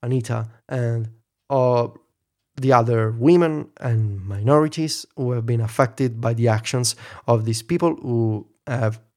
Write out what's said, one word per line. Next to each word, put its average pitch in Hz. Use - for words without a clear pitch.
Anita, 120
and 117
all 123
the 131
other 117
women 156
and 107
minorities 151
who 127
have 117
been 117
affected 113
by 117
the 117
actions 117
of 117
these 113
people 170
who 117
have 117